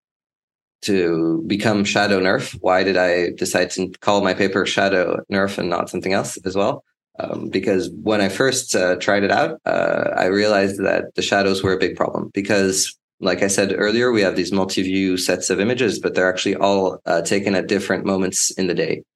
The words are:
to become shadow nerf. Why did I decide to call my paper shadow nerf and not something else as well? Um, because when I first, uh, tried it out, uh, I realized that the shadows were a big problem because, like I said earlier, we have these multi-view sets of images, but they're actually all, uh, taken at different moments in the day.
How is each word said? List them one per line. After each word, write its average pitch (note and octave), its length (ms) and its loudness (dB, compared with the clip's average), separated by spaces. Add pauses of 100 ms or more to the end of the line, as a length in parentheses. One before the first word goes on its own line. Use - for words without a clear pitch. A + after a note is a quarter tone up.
(800)
to E2 680 0
become G#2 380 0
shadow G2+ 340 2
nerf. G2+ 420 0
Why F#2+ 220 4
did F#2+ 140 2
I F2+ 340 2
decide F2+ 400 -2
to F#2 180 -4 (120)
call G2+ 200 2
my F#2 120 2
paper G2 320 0
shadow F#2 680 0
nerf G2 260 0
and F2+ 120 -4
not F2 200 -2
something F#2 240 -4
else B2 320 -2
as F#2 100 -4
well? A2 280 0 (360)
Um, D#2+ 300 -6
because F#2 400 0 (140)
when G#2 180 2
I G2 80 2
first, B2+ 460 0
uh, F#2 220 2
tried G2+ 260 0
it F#2+ 80 2
out, B2 340 0
uh, - 500 0
I - 100 2
realized G2 580 2
that F2 320 0
the - 60 -4
shadows G2 420 2
were F#2+ 100 2
a - 60 0
big - 160 0
problem - 380 -4
because, G2 600 0 (260)
like F#2 220 0
I G2+ 40 2
said G2 300 0
earlier, A#2 360 2
we G#2+ 80 2
have F#2 160 0
these F2+ 160 -2
multi-view F#2+ 640 0
sets F#2 320 -2
of F2+ 100 0
images, A#2 400 0
but F2 160 -4
they're F#2 140 4
actually F#2+ 260 -2
all, F#2+ 500 0
uh, E2+ 160 0
taken G2+ 340 0
at F#2 120 -2
different G2 380 0
moments F#2+ 460 0
in F#2+ 160 -2
the F2 60 0
day. E2 300 -2 (120)